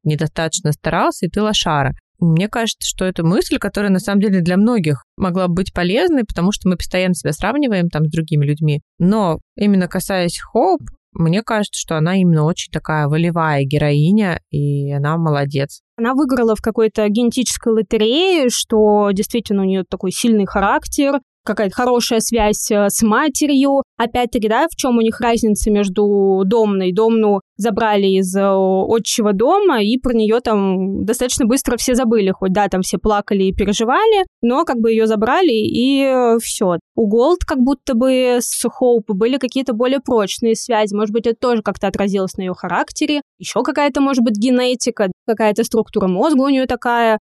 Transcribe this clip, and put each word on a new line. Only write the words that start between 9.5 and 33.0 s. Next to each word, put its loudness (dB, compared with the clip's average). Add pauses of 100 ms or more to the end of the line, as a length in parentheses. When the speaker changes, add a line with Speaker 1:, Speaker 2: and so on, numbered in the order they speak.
Speaker 1:
именно 2
касаясь -4
Хоуп, 0 (360)
мне 0
кажется, -4
что -4
она 0
именно 4
очень -4
такая -2
волевая 0
героиня, 0 (100)
и -4
она -2
молодец. -2 (180)
Speaker 2:
Она -2
выиграла 0
в -6
какой-то 0
генетической -2
лотерее, 0
что 2
действительно -2
у 0
нее 0
такой -6
сильный 2
характер, 0 (260)
какая-то -2
хорошая 0
связь, -2
э, 2
с -4
матерью. 2 (140)
Опять-таки, -2
да, 2
в -18
чем 0
у 2
них 0
разница 0
между 2
Домной? 0
Домну 2 (160)
забрали 0 (120)
из, -2
э, 2
отчего 2
дома, 2
и 0
про -2
нее 2
там 0
достаточно -2
быстро 0
все 0
забыли. 2
Хоть, -4
да, 0
там -2
все -4
плакали 0